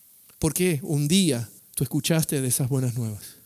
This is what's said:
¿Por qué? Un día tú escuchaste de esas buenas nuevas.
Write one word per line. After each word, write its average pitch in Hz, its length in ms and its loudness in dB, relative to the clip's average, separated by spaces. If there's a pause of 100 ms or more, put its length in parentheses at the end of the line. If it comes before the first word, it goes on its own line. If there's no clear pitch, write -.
(380)
¿Por 156 160 0
qué? 175 280 0
Un 147 260 0
día 147 380 4 (280)
tú 143 100 -2
escuchaste 156 560 0
de 131 80 -2
esas 123 220 0
buenas 127 240 0
nuevas. 110 280 -6 (240)